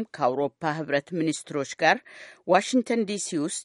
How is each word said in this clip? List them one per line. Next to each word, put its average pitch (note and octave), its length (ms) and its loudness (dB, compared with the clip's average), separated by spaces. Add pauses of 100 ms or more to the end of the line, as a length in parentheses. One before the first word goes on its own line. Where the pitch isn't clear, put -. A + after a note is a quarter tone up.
(100)
ከአውሮፓ C3+ 520 0 (100)
ህብረት D3 400 -2
ሚኒስትሮች D3+ 680 -2
ጋር E3 200 6 (500)
ዋሽንግተን A3+ 560 2
ዲ G3+ 140 -4
ሲ - 200 -4
ውስጥ D3+ 260 -4